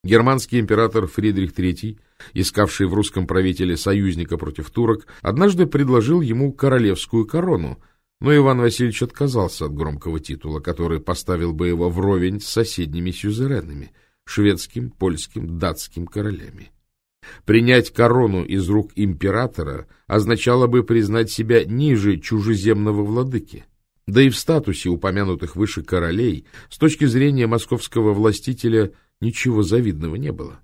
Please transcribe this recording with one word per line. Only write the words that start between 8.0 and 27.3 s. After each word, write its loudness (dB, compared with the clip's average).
но 4
Иван 6
Васильевич 0
отказался -2
от -6
громкого -6
титула, -8
который -4
поставил -4
бы -2
его 0
вровень 0
с -12
соседними -2
сюзеренами, -6
шведским, 0
польским, -6
датским -6
королями. -10
Принять 4
корону 2
из -2
рук 0
императора -4
означало 0
бы 2
признать 0
себя 2
ниже 2
чужеземного 0
владыки, -4
да 4
и 8
в -2
статусе -2
упомянутых -2
выше -2
королей -2
с -20
точки 2
зрения 2